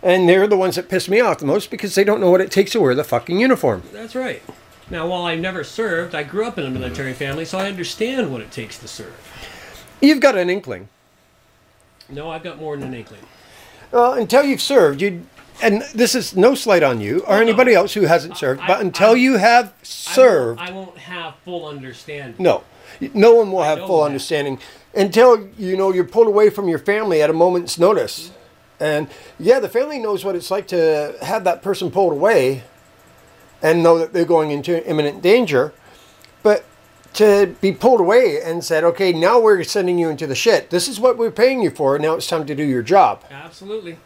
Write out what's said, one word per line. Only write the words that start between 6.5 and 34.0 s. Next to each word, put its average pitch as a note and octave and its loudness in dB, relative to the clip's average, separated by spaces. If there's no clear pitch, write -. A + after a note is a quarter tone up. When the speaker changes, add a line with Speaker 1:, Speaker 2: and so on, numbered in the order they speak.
Speaker 2:
in D#3+ -6
a C3 -8
military B2+ -8
family, C#3+ -8
so F#3 -8
I G3 -4
understand G3+ -6
what B2 -10
it - -16
takes - -14
to A#2 -20
serve. F#2 -18
Speaker 1:
You've C#4+ 4
got B3+ 4
an F3+ 0
inkling. A#2+ -8
Speaker 2:
No, D3 -12
I've D#3+ -12
got E3 -14
more D3+ -10
than C3+ -10
an C3 -10
inkling. G#2+ -18
Speaker 1:
Well, B3 2
until B3 2
you've C#4 0
served, E3 2
you, F3 -4
and A3 0
this A3+ 0
is G3+ -6
no A3+ 4
slight G3+ 2
on B2+ 0
you G#2+ -2
or G3+ 0
Speaker 2:
Oh, - 4
no. G#3+ 4
Speaker 1:
anybody A#3 4
else F#3+ 2
who G#3 0
hasn't E3+ 0
served, C#3 -4
Speaker 2:
I, F3+ -8
Speaker 1:
but G3+ 0
Speaker 2:
I, A#3+ -4
Speaker 1:
until G3+ 2
Speaker 2:
I, A#3 6
Speaker 1:
you B3+ 2
have A#3 4
Speaker 2:
I G3 -18
won't, - -20
Speaker 1:
served, D3 2
Speaker 2:
I F3+ -12
won't F#3+ -16
have E3+ -16
full F3 -10
understanding. C3+ -16
Speaker 1:
no, C#3+ 2
no A3+ 6
one G#3+ 4
will F#3+ -4
Speaker 2:
I D#3 0
Speaker 1:
have D#3 -2
Speaker 2:
know F#3+ -12
Speaker 1:
full F3+ 2
Speaker 2:
that. D3+ 2
Speaker 1:
understanding C#3+ -6
until, G#3 4
you F#3 -4
know, F#3+ 0
you're F#3 0
pulled A3+ 2
away G#3 4
from G3+ -6
your E3 -2
family G3+ -2
at D3+ 2
a D#3 0
moment's F3 0
notice. E3+ 0
And D3+ -2
yeah, A#3 4
the G#3 -6
family C#4 -4
knows G#3+ -6
what F#3+ -4
it's E3+ -10
like F#3+ -6
to D#3 0
have E3+ -6
that F3+ -2
person F#3 -4
pulled F3+ 0
away C#3 2
and E3 2
know E3 6
that D#3+ -4